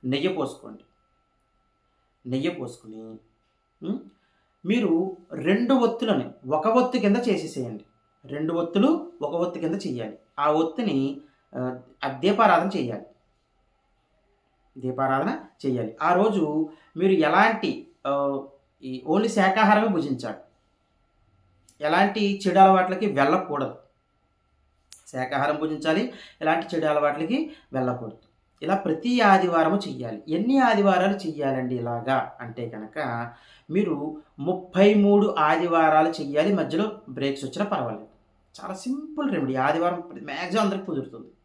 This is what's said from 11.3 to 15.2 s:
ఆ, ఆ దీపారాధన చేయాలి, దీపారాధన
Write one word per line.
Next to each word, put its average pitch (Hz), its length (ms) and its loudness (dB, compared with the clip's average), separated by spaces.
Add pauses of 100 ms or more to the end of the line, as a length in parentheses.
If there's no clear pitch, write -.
ఆ, 127 220 -6 (260)
ఆ 139 40 -4
దీపారాధన 180 720 2
చేయాలి, 113 280 -6 (1700)
దీపారాధన 135 600 -2 (260)